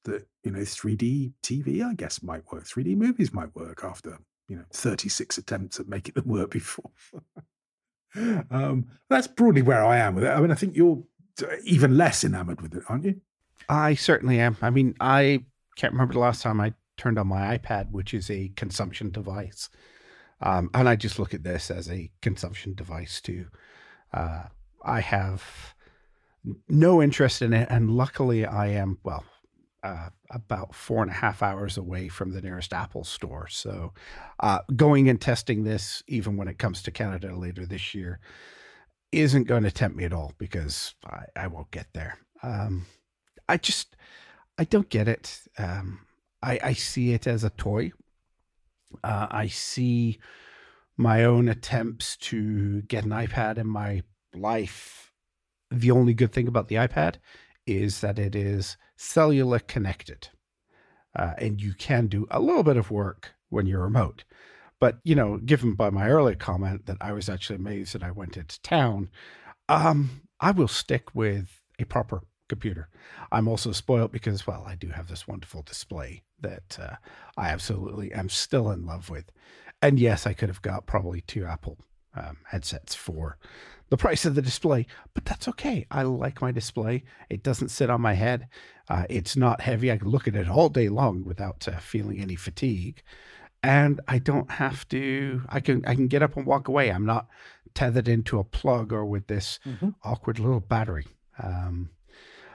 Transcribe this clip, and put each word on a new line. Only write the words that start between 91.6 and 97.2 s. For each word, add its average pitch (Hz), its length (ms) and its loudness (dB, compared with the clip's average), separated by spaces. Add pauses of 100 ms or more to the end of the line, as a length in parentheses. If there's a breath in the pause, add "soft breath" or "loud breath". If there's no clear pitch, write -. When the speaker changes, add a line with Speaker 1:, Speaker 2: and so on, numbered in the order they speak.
Speaker 2:
uh, 87 120 -4
feeling 104 400 -4
any 92 160 -6
fatigue. 92 640 -4 (640 loud breath)
And 143 440 6
I 123 120 2
don't 139 320 0
have 135 380 -4
to, 135 600 -2
I - 120 -2
can, 127 240 2
I 123 100 2
can 131 120 4
get 139 140 2
up 143 160 2
and 135 80 -4
walk 139 220 2
away. 135 240 4
I'm 107 140 0
not 113 220 0 (460 loud breath)